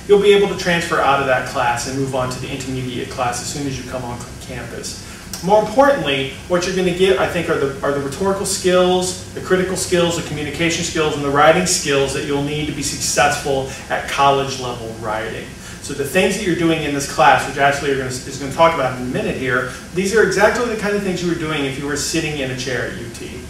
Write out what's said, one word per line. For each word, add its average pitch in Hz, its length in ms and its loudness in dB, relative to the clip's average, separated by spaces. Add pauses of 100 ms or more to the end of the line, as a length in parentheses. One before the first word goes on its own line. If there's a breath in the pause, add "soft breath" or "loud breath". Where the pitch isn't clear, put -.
you'll 202 140 8
be 202 100 8
able 196 160 6
to 175 100 -2
transfer 170 440 0
out 139 180 4
of 135 60 0
that 127 240 2
class 123 400 -2
and 135 100 -4
move 131 160 -2
on 127 140 -2
to - 100 -8
the - 100 -8
intermediate 131 600 -6
class 123 320 -2
as - 60 -8
soon 143 200 -4
as 127 160 -6
you - 80 -12
come 123 140 -6
on 120 120 -8 (240)
campus. 123 640 -10 (400 loud breath)
More 214 180 4
importantly, 156 760 2 (120)
what 175 180 0
you're 185 100 -2
gonna 180 220 0
get, 190 220 4
I 160 80 2
think, 165 220 -2
are 151 80 0
the, 135 280 -2
are 143 60 0
the 143 80 -2
rhetorical 190 460 -2
skills, 180 880 2
the - 80 -10
critical 185 340 0
skills, 170 400 2
the - 140 -4
communication 151 560 -2
skills, 151 300 0
and 143 100 -2
the 139 40 0
writing 160 360 6
skills 139 480 2
that 147 100 -4
you'll 143 200 0
need 151 240 -2
to - 40 -2
be 143 120 -4
successful 131 840 0 (200 loud breath)
at - 200 -4
college 135 520 2
level 123 260 -6 (140)
writing. 110 440 -4 (360 loud breath)
So 143 120 -8
the 139 120 -2
things 196 320 2
that - 80 -4
you're 170 100 2
doing 160 280 2
in 143 100 -2
this 139 180 -2
class, 143 380 6
which 131 80 -6
Ashley 139 340 2
are 131 60 2
gonna, 131 120 -2
is - 300 -8
gonna 135 140 -6
talk 165 200 6
about 127 220 -2
in 127 120 -6
a - 20 -4
minute 180 260 -2
here, 127 380 -2 (220 loud breath)
these 185 200 0
are 143 80 6
exactly 220 500 2
the - 60 -4
kind 202 160 0
of 202 80 -2
things 180 180 -2
you 175 60 -2
were 160 80 0
doing 151 300 -2
if 135 120 -4
you 143 100 -6
were 143 100 -2
sitting 151 420 -2
in 127 120 -4
a 127 60 -6
chair 120 340 -4
at 123 80 -8
U 117 160 -10
T. - 160 -12 (180)